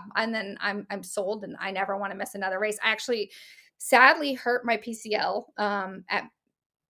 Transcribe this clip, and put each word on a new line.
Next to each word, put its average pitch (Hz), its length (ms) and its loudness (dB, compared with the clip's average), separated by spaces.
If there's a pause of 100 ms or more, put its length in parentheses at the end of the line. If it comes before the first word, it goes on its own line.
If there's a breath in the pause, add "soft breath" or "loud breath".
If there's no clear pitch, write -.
(140)
And 226 180 0
then 202 280 -6
I'm, 202 300 -4
I'm 202 120 -8
sold 202 400 -4
and 190 160 -12
I 190 140 -6
never 196 240 -2
wanna 196 180 -4
miss 190 220 -8
another 190 240 -4
race. 208 240 -2
I 220 80 4
actually 214 400 -2 (460 soft breath)
sadly 277 560 8
hurt 247 300 0
my 233 120 2
P 226 180 -8
C 214 220 -4
L, 190 420 -2
um, 196 500 -4
at 226 220 -4 (600)